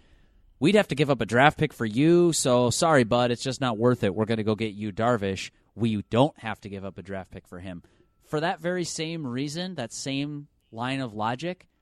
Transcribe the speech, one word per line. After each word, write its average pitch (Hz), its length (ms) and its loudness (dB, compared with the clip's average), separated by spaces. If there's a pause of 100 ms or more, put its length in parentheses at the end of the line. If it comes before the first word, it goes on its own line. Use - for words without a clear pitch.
(600)
we'd 190 160 6
have 196 120 4
to 147 60 -4
give 139 160 2
up 120 100 2
a 113 60 -2
draft 123 320 4
pick 143 140 0
for 117 140 -4
you, 160 460 4
so 123 380 2
sorry, 156 320 4
bud, 120 300 2
it's 117 100 -4
just 131 180 -6
not 123 160 -2
worth 120 280 2
it. 95 100 0
We're 107 120 0
gonna 110 180 -2
go 110 100 2
get 107 200 -4
Yu 104 180 -6
Darvish." 101 580 -2 (240)
We 107 340 0
don't 131 300 2
have 110 220 -8
to - 80 -16
give 95 160 -10
up 95 140 -12
a 98 40 -16
draft 95 300 -10
pick - 160 -18
for 90 100 -14
him. 90 240 -12 (440)
For 151 120 -4
that 165 220 -4
very 175 240 -4
same 160 420 -6
reason, 147 480 -6
that 123 180 -8
same 147 540 -6 (240)
line 127 300 -6
of 113 140 -8
logic, 127 520 -6 (160)